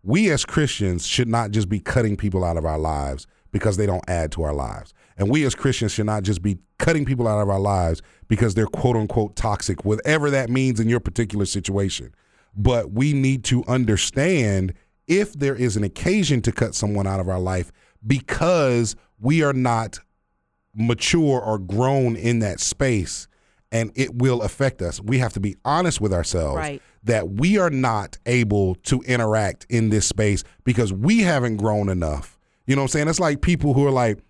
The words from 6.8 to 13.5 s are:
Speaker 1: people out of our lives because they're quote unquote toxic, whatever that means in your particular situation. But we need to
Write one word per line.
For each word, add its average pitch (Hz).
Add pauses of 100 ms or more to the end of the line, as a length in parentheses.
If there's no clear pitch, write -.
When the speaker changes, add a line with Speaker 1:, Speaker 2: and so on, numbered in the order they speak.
Speaker 1:
people 120
out 107
of 101
our 98
lives 92 (280)
because 107
they're 107
quote 123
unquote 107
toxic, 101
whatever 147
that 135
means 131
in 113
your 120
particular 101
situation. 98 (400)
But 110
we 139
need 135
to 123